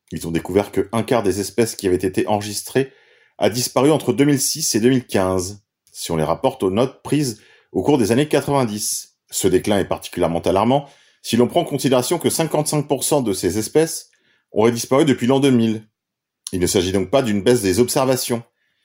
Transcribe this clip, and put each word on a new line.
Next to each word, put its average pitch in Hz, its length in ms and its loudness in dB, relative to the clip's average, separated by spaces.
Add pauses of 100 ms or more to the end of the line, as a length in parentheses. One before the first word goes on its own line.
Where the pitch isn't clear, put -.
(100)
Ils 82 160 -10
ont 82 60 -6
découvert 90 400 -2
que 95 200 -2
un 113 120 -2
quart 117 180 0
des 95 180 0
espèces - 360 -2
qui - 100 -4
avaient 90 100 2
été 185 300 -2
enregistrées 107 680 -4 (460)
a 104 120 2
disparu 127 420 0
entre 131 200 0
deux 123 120 2
mille 143 160 2
six - 340 -4
et 110 60 0
deux 120 100 4
mille 127 160 0
quinze, 95 580 -2 (280)
si - 180 -10
on 82 60 -2
les 80 80 0
rapporte 82 400 -2
aux 95 60 2
notes 120 320 -2
prises 139 380 -2 (300)
au - 140 -2
cours 151 140 4
des 104 120 2
années 139 180 2
quatre-vingt-dix. 131 880 -2 (140)
Ce - 160 -2
déclin 95 320 2
est 87 100 -2
particulièrement 85 520 -4
alarmant 117 480 2 (340)
si - 140 -4
l'on 123 100 4
prend 175 140 0
en 160 40 0
considération 135 540 0
que 135 120 0
cinquante-cinq 151 580 -2
pour 131 160 -2
cent 147 180 0
de 107 100 -2
ces 92 260 -2
espèces - 520 -2 (400)
auraient 113 220 2
disparu 131 320 2
depuis 123 240 0
l'an 135 100 4
deux 135 140 4
mille. 110 360 0 (640)
Il 95 60 -4
ne 87 80 0
s'agit 92 260 0
donc 95 180 -2
pas 135 120 2
d'une 104 200 -2
baisse 123 200 2
des 95 180 2
observations, 123 640 0 (400)